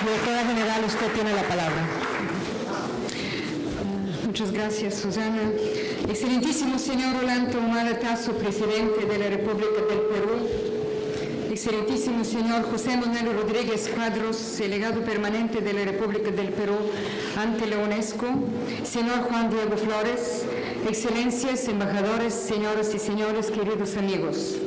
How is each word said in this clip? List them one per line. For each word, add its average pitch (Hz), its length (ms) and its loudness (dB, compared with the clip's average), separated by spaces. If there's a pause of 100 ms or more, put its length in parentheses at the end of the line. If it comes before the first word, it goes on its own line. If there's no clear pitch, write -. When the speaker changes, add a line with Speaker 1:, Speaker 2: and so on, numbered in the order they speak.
Speaker 1:
Directora 220 420 0
General, 220 380 2
usted 220 300 0
tiene 214 180 2
la 196 120 2
palabra. 165 420 0 (2500)
Speaker 2:
Muchas 202 260 -2
gracias, 214 440 -2
Susana. 214 560 0 (580)
Excelentísimo 254 720 2
señor 254 420 0
Rolando 247 380 2
Humala 233 400 2
Tasso, 233 340 0
presidente 214 720 2
de 208 140 2
la 202 80 2
República 214 600 2
del 202 120 2
Perú. 214 480 2 (1040)
Excelentísimo 220 720 0
señor 226 480 0
José 247 260 0
Manuel 233 340 0
Rodríguez 214 640 0
Cuadros, 226 640 -2
delegado 214 440 0
permanente 214 600 0
de 202 120 0
la 202 100 0
República 202 480 0
del 190 180 0
Perú 208 280 0 (600)
ante 220 300 0
la 208 100 0
unesco. 214 480 0 (580)
Señor 240 460 2
Juan 226 220 4
Diego 214 260 2
Flores, 233 680 0 (440)
excelencias, 240 800 2
embajadores, 208 680 2
señoras 214 600 0
y 196 40 0
señores, 214 520 0
queridos 202 460 0
amigos. 185 580 0 (120)